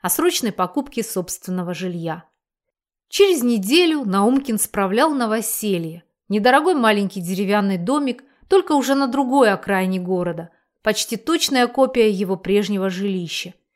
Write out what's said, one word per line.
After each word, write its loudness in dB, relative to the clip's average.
о -4
срочной 0
покупке -4
собственного -6
жилья. -8
Через 4
неделю 2
Наумкин 2
справлял 0
новоселье. -4
Недорогой 4
маленький 0
деревянный 0
домик, -2
только 4
уже 2
на 2
другой 4
окраине 0
города, -4
почти -2
точная 0
копия 2
его -2
прежнего -2
жилища. -6